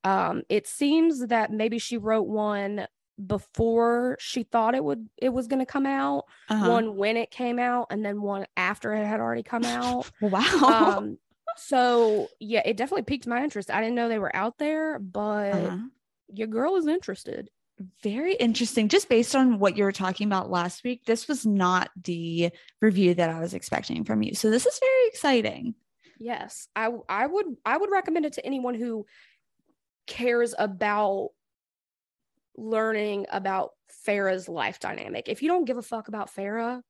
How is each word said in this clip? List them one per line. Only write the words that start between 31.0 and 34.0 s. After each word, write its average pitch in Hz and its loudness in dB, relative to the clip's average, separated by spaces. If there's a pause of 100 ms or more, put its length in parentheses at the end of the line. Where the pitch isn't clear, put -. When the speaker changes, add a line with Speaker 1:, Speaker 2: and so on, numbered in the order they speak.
Speaker 1:
learning 220 -2
about 190 -2 (360)